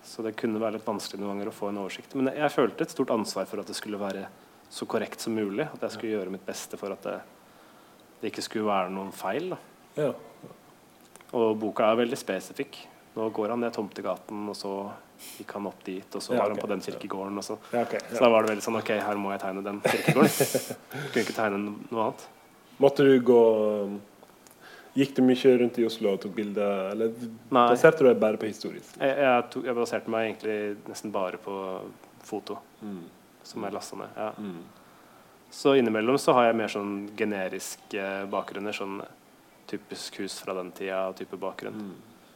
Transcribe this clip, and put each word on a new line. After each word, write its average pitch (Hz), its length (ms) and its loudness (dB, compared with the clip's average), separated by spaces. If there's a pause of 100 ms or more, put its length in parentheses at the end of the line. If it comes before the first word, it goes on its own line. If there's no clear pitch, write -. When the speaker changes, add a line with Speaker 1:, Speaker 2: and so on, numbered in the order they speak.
Speaker 1:
så - 180 -10
det 110 160 -4
kunne 107 240 -2
være 110 160 -2
litt - 80 -18
vanskelig 98 360 -6
noen 101 140 -4
ganger 101 140 -6
å - 40 -10
få 101 160 -6
en 101 120 -6
oversikt. - 320 -10
Men 135 200 0
jeg 147 200 0
følte 139 320 2
et - 80 -8
stort 131 200 0
ansvar 101 360 -2
for 104 120 -6
at 95 80 -12
det 101 80 -8
skulle 104 200 -6
være 98 280 -4 (440)
så - 160 -8
korrekt - 360 -4
som 117 120 -2
mulig, 107 320 -2
at 143 200 -12
jeg 104 80 -8
skulle 110 220 -4
gjøre 92 180 -4
mitt 95 120 -12
beste - 320 -10
for 98 160 -6
at - 120 -14
det, 101 100 -6 (1040)
det 107 120 -6
ikke 104 100 -8
skulle 107 260 -2
være 95 220 2
noen 95 240 -6
feil, 139 400 -4
da. - 40 -10 (380)
Speaker 2:
Ja. 143 160 0 (1200)
Speaker 1:
Og 113 220 2
boka 107 320 0
er 113 120 4
veldig 120 160 -2
spesifikk. - 600 -8 (380)
Nå 110 160 -4
går 107 220 -2
han 120 80 -2
ned 117 120 -2
Tomtegaten, 104 760 -6
og 98 80 -8
så 98 140 -6 (680)
gikk - 180 -12
han 101 140 -6
opp - 140 -14
dit, 95 300 -8
og 101 80 -6
så - 120 -2
Speaker 2:
Ja, 120 80 4
Speaker 1:
var 104 80 2
han 104 80 -4
Speaker 2:
ok. 104 80 -4
Speaker 1:
på - 80 -4
den 95 100 -4
kirkegården, 98 540 -6
og 95 80 -6
så, 107 100 -8 (160)
Speaker 2:
Ja, 120 100 2
ok, 113 120 -4
ja. 110 60 -4 (100)
Speaker 1:
så 120 100 -4
da 127 80 10
var 113 160 8
det 110 80 2
veldig 101 140 -4
sånn, 113 120 0
"Ok, 107 120 -2 (100)
her 104 160 -2
må 101 160 -4
jeg 98 80 -6
tegne 98 240 -6
den 101 160 -6
kirkegården." 131 960 2
Speaker 2:
<laughs> 139 360 -10
Speaker 1:
Kunne 117 120 2
ikke - 140 -6
tegne 104 200 0
no-, 104 200 -6 (120)
noe 113 140 -2
annet. - 220 -6 (540)
Speaker 2:
Måtte 139 280 6
du 135 60 10 (100)
gå, 120 140 10 (1600)
gikk 135 200 2
du 131 80 4
mye 127 280 8 (100)
rundt 120 180 2
i 113 80 4
Oslo 107 240 0
og 95 80 0
tok 98 160 -8
bilder, 101 560 -2
eller 113 240 -2
Speaker 1:
Nei. 123 540 2
Speaker 2:
baserte 147 340 8
du 127 60 12
deg 107 100 6
bare 110 160 4
på 107 140 -4
historisk? - 500 -10
Speaker 1:
Jeg, 139 160 2
jeg 127 340 4
tok, 127 140 -6
jeg 123 140 -2
baserte 113 340 -2
meg 113 140 0
egentlig 107 320 -4 (320)
nesten 107 240 -8
bare 104 260 -4
på 101 140 -10 (680)
foto, - 360 -10 (260)
Speaker 2:
Mm. 95 220 -10 (360)
Speaker 1:
som 113 220 -10
jeg 98 80 -6
lastet - 260 -10
ned, 101 180 -12
ja. 107 200 -6
Speaker 2:
Mm. 95 240 -10 (920)
Speaker 1:
Så - 260 4
innimellom 113 420 4
så 165 140 6
har 120 160 8
jeg 113 60 4
mer 107 120 0
sånn 101 240 -4 (240)
generiske 98 880 -4 (240)
bakgrunner, 101 480 -4
sånn 98 240 -8 (680)
typisk - 540 -10
hus 98 240 -6
fra 98 100 -6
den 92 180 -6
tida, 95 340 -4 (100)
type 98 240 -10
bakgrunn. 107 400 -8
Speaker 2:
Mm. 98 160 -12 (400)